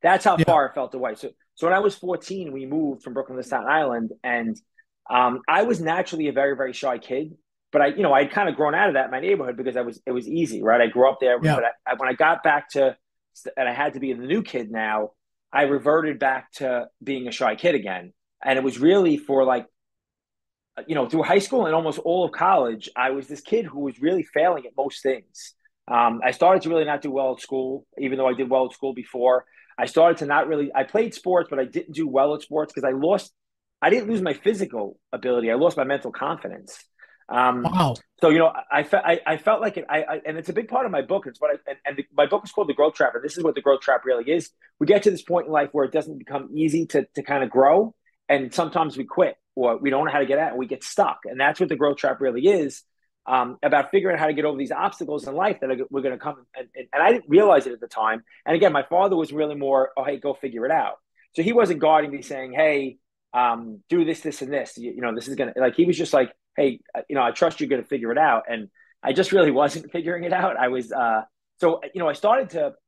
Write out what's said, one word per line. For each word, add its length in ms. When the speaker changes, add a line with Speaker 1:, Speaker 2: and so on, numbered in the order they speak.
Speaker 1:
That's 240
how 120
Speaker 2:
Yeah. 80
Speaker 1:
far 200
it 80
felt 220
away. 200
So, 140
so 120
when 60
I 60
was 160
fourteen, 560
we 140
moved 380
from 100
Brooklyn 240
to 60
Staten 240
Island, 440
and, 360
um, 380
I 160
was 160
naturally 500
a 40
very, 240
very 160
shy 240
kid. 400
But 100
I, 60
you 140
know, 120
I'd 180
kinda 220
grown 200
out 140
of 80
that 100
in 60
my 80
neighborhood 360
because 220
I 40
was, 240
it 60
was 160
easy, 360
right? 180
I 60
grew 220
up 100
there, 240
Speaker 2:
Yeah. 120
Speaker 1:
but 100
I, 260
I, 40
when 140
I 40
got 280
back 300
to, 260
and 140
I 40
had 200
to 60
be 140
the 120
new 160
kid 300
now, 400
I 100
reverted 540
back 360
to 340
being 240
a 40
shy 240
kid 200
again. 380
And 140
it 60
was 160
really 380
for, 260
like, 240
you 60
know, 160
through 140
high 160
school 260
and 80
almost 260
all 240
of 80
college, 640
I 140
was 180
this 140
kid 240
who 140
was 200
really 220
failing 460
at 100
most 240
things. 540
Um, 360
I 80
started 320
to 60
really 160
not 160
do 80
well 240
at 80
school, 460
even 220
though 80
I 80
did 140
well 160
at 80
school 200
before. 520
I 100
started 320
to 80
not 200
really, 280
I 80
played 320
sports, 340
but 100
I 60
didn't 300
do 120
well 280
at 80
sports 300
'cause 100
I 80
lost, 420
I 80
didn't 180
lose 140
my 120
physical 680
ability. 380
I 60
lost 220
my 60
mental 280
confidence. 760
Um, 340
Speaker 2:
Wow. 320
Speaker 1:
so, 80
you 80
know, 100
I, 320
I 40
fe-, 200
I, 220
I 120
felt 240
like 160
it, 120
I, 140
I, 220
and 120
it's 120
a 40
big 140
part 180
of 60
my 100
book. 240
It's 160
what 100
I, 200
and, 140
and 120
the, 80
my 120
book 180
is 60
called 180
The 60
Growth 180
Trap. 220
And 80
this 120
is 80
what 120
the 60
growth 200
trap 240
really 260
is. 200
We 60
get 180
to 80
this 120
point 240
in 40
life 200
where 140
it 60
doesn't 280
become 340
easy 340
to, 180
to 80
kinda 240
grow. 480
And 240
sometimes 440
we 80
quit, 300
or 200
we 120
don't 160
know 60
how 80
to 60
get 140
out, 120
and 80
we 80
get 160
stuck. 420
And 140
that's 200
what 100
the 60
growth 220
trap 240
really 260
is, 360
um, 380
about 280
figuring 240
out 40
how 80
to 60
get 120
over 120
these 140
obstacles 560
in 80
life 260
that 100
are, 60
we're 140
gonna 160
come. 260
And, 200
and, 180
and 80
I 100
didn't 160
realize 400
it 60
at 60
the 80
time. 360
And 100
again, 160
my 120
father 320
was 180
really 220
more, 420
"Oh, 60
hey, 140
go 180
figure 300
it 60
out." 240
So 60
he 120
wasn't 260
guiding 320
me 100
saying, 320
"Hey, 440
um, 560
do 160
this, 160
this, 220
and 100
this. 240
You, 140
you 100
know, 140
this 120
is 80
gonna," 200
like, 200
he 100
was 120
just 160
like, 180
"Hey, 240
uh, 140
you 60
know, 80
I 80
trust 280
you're 100
gonna 140
figure 280
it 60
out." 300
And 220
I 100
just 180
really 200
wasn't 400
<laughs> 40
figuring 280
it 100
out. 240
I 120
was, 220
uh, 300
so, 220
you 60
know, 100
I 40
started 380
to 220